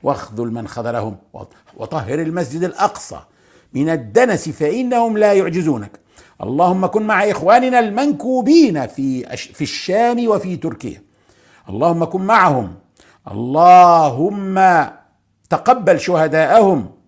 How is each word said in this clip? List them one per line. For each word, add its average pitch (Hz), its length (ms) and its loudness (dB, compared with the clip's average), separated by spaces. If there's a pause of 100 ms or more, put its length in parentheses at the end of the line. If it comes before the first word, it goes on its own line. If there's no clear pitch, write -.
واخذل 117 500 -6
من 117 160 -10
خذلهم، 117 480 -8 (160)
وط-، - 200 -20 (240)
وطهر 139 420 -8
المسجد 165 440 -6
الأقصى - 560 -6 (560)
من 139 140 -2
الدنس 165 600 0
فإنهم 226 720 -2
لا 208 140 4
يعجزونك. 165 580 -2 (520)
اللهم 180 440 0
كن 214 160 -2
مع 208 280 0
إخواننا 247 480 2
المنكوبين 240 1080 2
في 131 480 -6
أش-، - 140 -14
في - 140 -10
الشام 233 680 -2
وفي 185 280 -2
تركيا، 120 460 -10 (680)
اللهم 165 360 -2
كن 190 180 -6
معهم. 160 520 2 (560)
اللهم 175 1500 4 (680)
تقبل 180 500 2
شهداءهم 160 880 2 (180)